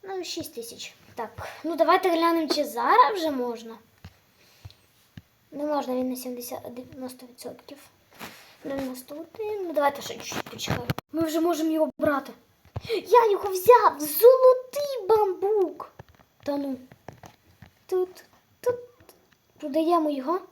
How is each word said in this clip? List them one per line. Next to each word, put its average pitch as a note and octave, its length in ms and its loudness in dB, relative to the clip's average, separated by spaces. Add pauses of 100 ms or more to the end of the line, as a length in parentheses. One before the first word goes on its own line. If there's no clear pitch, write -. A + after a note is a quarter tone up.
Ну, F#4+ 200 -10
шість D#4 320 -12
тисяч. - 400 -14 (240)
Так, - 280 -12 (160)
ну D#4+ 120 -4
давайте F4+ 340 4
глянемо, E4 380 2
чи C#4+ 180 -2
зараз G#4+ 480 4
вже D#4+ 180 -2
можна. A#3 460 -8 (1700)
Не D4 140 -8
можна, C#4 300 -4
він B3+ 140 -2
на B3+ 60 -6
сімдесят, B3 580 -12
дев'яносто B3+ 520 -16
відсотків. - 520 -18 (880)
Дев'яносто C4+ 520 -8
один. G#4 520 -8
Ну, D#4+ 60 -8
давайте C#4+ 280 0
ще - 120 -12
чуть-чуть - 360 -10
почекаємо. - 360 -6 (260)
Ми D#4+ 120 0
вже D#4 160 0
можемо D#4+ 320 0
його D#4 260 0
брати. C#4+ 360 -2 (760)
Я A4+ 240 6
його G4 180 -2
взяв! F#4+ 500 6
Золотий B4+ 1080 4
бамбук! G4 840 0 (520)
Та C#4+ 140 -4
ну. C#4 200 -6 (1080)
Тут, F#4 400 -4 (360)
тут. B4 140 0 (840)
Продаємо D#4 500 0
його. D4 320 -4 (100)